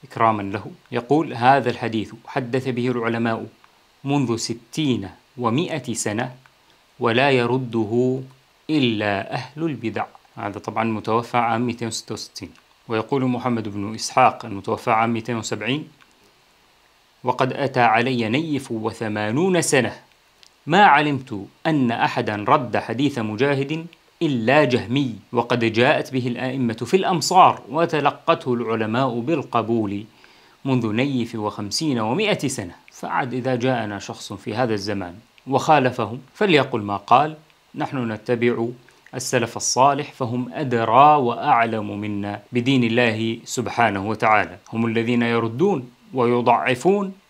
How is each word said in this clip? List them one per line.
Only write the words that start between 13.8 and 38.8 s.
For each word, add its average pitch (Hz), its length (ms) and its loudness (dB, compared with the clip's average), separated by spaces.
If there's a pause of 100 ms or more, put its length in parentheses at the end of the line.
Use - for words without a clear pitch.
إسحاق 117 500 2
المتوفى 107 460 -4
عام 113 220 2
مائتين 117 240 -4
وسبعين: 113 500 -6 (1400)
"وقد 127 300 0
أتى 131 260 -2
علي 117 500 2
نيف 143 420 -2
وثمانون 113 880 -2
سنة 123 380 2 (680)
ما 180 160 6
علمت 143 600 4 (200)
أن 143 260 2
أحدًا 113 440 0
رد 107 420 0
حديث 123 420 -2
مجاهد 139 680 -2 (360)
إلا 139 420 4
جهمي، 120 520 0 (160)
وقد 120 340 0
جاءت 131 480 2
به 127 140 -2
الأئمة 127 460 -4
في 120 240 -2
الأمصار 175 720 4
وتلقته 160 840 0
العلماء 117 680 0
بالقبول 113 840 -2 (600)
منذ 127 220 2
نيف 117 480 -2
وخمسين 107 640 -4
ومائة 151 480 -2
سنة." 98 280 -8 (160)
فعد 139 420 -6
إذا 127 220 -2
جاءنا 113 440 -2
شخص - 340 -12
في 104 220 -10
هذا 117 180 0
الزمان 98 420 -6 (320)
وخالفهم 127 720 2 (140)
فليقل 143 480 2
ما 101 160 -4
قال، 147 400 2 (380)
نحن 131 360 -4
نتبع 117 560 0 (480)